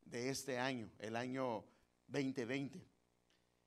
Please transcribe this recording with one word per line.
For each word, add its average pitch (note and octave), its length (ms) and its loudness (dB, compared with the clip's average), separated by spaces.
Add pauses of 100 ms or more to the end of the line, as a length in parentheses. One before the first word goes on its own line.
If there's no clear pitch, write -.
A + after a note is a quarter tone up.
de B2 260 0
este C3 280 0
año, B2 420 0
el A2+ 160 -2
año B2+ 480 0 (420)
veinte C3+ 380 2
veinte. C3+ 420 -2 (800)